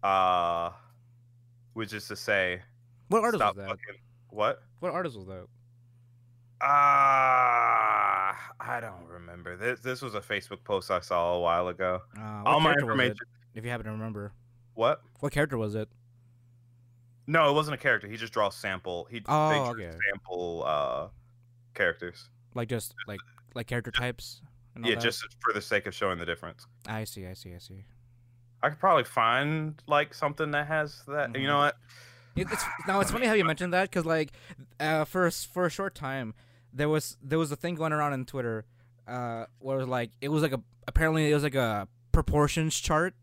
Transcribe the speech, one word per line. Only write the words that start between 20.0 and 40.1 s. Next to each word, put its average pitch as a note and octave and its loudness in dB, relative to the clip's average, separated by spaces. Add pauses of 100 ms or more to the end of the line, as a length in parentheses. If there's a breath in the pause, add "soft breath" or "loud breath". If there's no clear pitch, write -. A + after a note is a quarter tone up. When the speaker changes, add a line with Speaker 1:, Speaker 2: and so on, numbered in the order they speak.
Speaker 1:
sample, F2+ -6
uh, C#2+ -2 (680)
characters. F2 -4 (240)
Speaker 2:
Like, A#2 -6
just, A#2+ -6 (140)
like, G2+ -12 (360)
like, A#2+ -8
character A#2+ -6
types - -6 (340)
and A#2 -14
all A#2+ 0
Speaker 1:
Yeah, A2 2
Speaker 2:
that? A#2 -6
Speaker 1:
just A2+ -2 (180)
for A2 0
the G2+ -2
sake G2+ -2
of F#2 -8
showing F#2 -2
the E2 -8
difference. E2+ -8 (220)
Speaker 2:
I A2 -6
see, G2+ -14
I F#2 -12
see, F#2 -16
I F2 -16
see. F#2+ -20 (800)
Speaker 1:
I C3+ 4
could D3+ -12
probably E3 6
find, D3 0
like, D3 2
something D3+ -2
that D3 -2
has D3+ -4
that. C#3+ -2
You C3+ -2
Speaker 2:
Mm-hmm. C3+ 0
Speaker 1:
know D3 2
what? D3 2 (580 loud breath)
Speaker 2:
It, F#3 -2
it's, G#3 -2 (240)
now, F#3+ 2
it's F#3+ 0
funny A#3+ 0
how A3 4
you G3+ 4
mentioned E3+ -2
that, F#3 2
'cause, E3+ -2
like, D#3+ 0 (480 loud breath)
uh, D#3 0
for F#3 0
a - 4
s-, - -2
for F3+ -2
a E3 2
short G3 -6
time, C3 -6 (400 soft breath)
there D3 0
was, D#3 0
there C#3 -2
was D#3 0
a D3 -6
thing E3+ -4
going D#3 0
around D3 0
on B2+ -4
Twitter, A#2 -4 (420 soft breath)
uh, A#2 -6 (140)
where C3+ -4
it C3+ 0
was, C3 -2
like, A#2+ -2 (100)